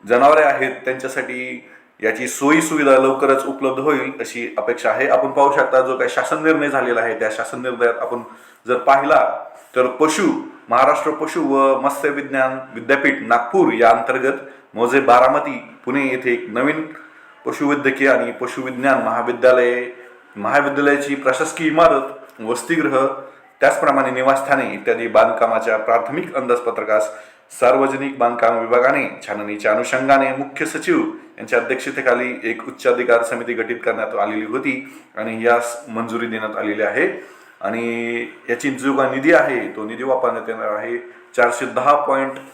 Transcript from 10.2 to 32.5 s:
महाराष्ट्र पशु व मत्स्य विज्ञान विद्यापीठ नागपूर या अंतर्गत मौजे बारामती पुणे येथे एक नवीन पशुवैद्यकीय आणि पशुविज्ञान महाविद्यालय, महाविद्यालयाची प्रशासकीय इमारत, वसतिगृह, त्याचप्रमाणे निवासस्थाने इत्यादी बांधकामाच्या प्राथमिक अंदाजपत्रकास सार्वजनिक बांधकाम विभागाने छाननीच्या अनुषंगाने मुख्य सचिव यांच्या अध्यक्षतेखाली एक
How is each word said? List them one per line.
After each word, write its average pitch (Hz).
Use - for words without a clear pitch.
महाराष्ट्र 143
पशु 156
व 135
मत्स्य 139
विज्ञान 135
विद्यापीठ 139
नागपूर 117
या 113
अंतर्गत 127
मौजे 123
बारामती 127
पुणे 135
येथे 127
एक 113
नवीन 151
पशुवैद्यकीय 139
आणि 120
पशुविज्ञान 127
महाविद्यालय, 123
महाविद्यालयाची 139
प्रशासकीय 151
इमारत, 156
वसतिगृह, 135
त्याचप्रमाणे 135
निवासस्थाने 131
इत्यादी 113
बांधकामाच्या 113
प्राथमिक 117
अंदाजपत्रकास 110
सार्वजनिक 135
बांधकाम 117
विभागाने 123
छाननीच्या 104
अनुषंगाने 135
मुख्य 135
सचिव 160
यांच्या 117
अध्यक्षतेखाली 127
एक 117